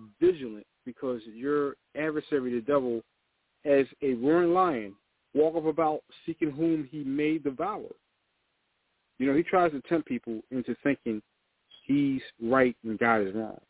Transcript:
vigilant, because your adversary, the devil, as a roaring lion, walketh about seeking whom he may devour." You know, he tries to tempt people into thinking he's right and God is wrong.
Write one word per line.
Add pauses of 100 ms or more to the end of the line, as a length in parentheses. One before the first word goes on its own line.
(200)
vigilant, (200)
because
your (200)
adversary,
the
devil, (600)
as (160)
a
roaring
lion, (400)
walketh
about (220)
seeking
whom
he
may
devour." (1300)
You
know,
he
tries
to
tempt
people
into
thinking (640)
he's (180)
right
and
God
is
wrong.